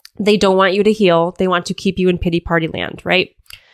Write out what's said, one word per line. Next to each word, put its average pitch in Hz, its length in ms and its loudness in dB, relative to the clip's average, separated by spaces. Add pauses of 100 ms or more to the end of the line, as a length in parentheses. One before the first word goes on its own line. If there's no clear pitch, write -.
(200)
They 208 160 2
don't 190 220 2
want 190 160 2
you 202 100 0
to 214 80 4
heal. 180 480 2
They 185 80 0
want 175 200 -2
to 185 60 -6
keep 185 240 -4
you 185 120 0
in 180 80 0
pity 170 240 -2
party 165 260 -2
land, 90 380 -10
right? 180 240 0 (440)